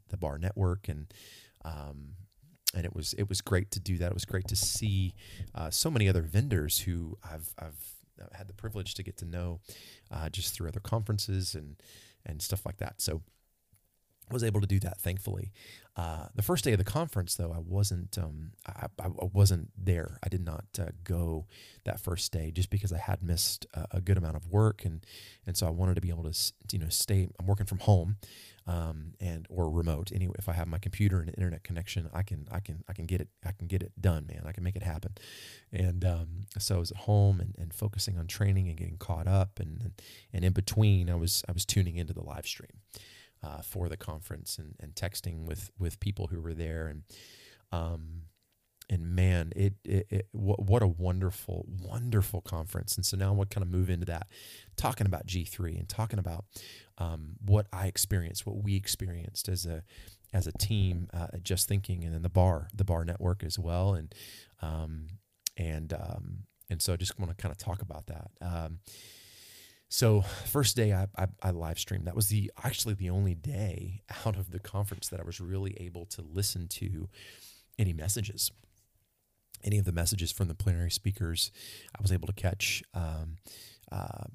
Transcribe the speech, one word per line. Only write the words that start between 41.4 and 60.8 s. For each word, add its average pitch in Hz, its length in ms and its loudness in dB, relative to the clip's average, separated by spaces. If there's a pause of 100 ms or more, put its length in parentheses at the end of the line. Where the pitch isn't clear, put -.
I 87 40 -4
was 85 120 -2
tuning 87 300 4
into 82 180 -2
the 82 120 -6
live 73 220 -8
stream, - 340 -10 (640)
uh, 76 180 -10
for 90 280 -4
the 78 100 -4
conference 78 600 -8
and, 76 220 -12
and 76 140 -14
texting 82 500 -4
with, 82 340 -6
with 87 220 -2
people 101 280 -2
who 85 120 -4
were 82 140 -6
there. 80 340 -4
And, 76 140 -10 (680)
um, 82 520 -4 (640)
and 85 260 0
man, 90 400 6
it, 101 200 4 (100)
it, 92 260 2
it, 98 220 0
what, 101 320 2
what 110 180 8
a 101 40 8
wonderful, 90 840 0
wonderful 101 720 0
conference. 87 560 -4
And 95 80 0
so - 120 0
now 95 120 2
I 98 40 4
wanna 98 180 4
kinda 95 160 -2
move 92 240 4
into 87 160 0
that, 82 220 -4 (480)
talking 117 300 2
about 90 200 2
G 90 180 -2
three 85 320 -4
and 87 120 -4
talking 110 300 -2
about, 85 280 -4 (520)
um, 82 460 -4
what 104 280 8
I 95 140 -2
experienced, 90 600 0
what 101 180 -4
we 101 100 2
experienced 92 760 -4
as 87 180 0
a, 80 180 -4 (480)
as 92 140 2
a 76 60 -4
team, 92 600 2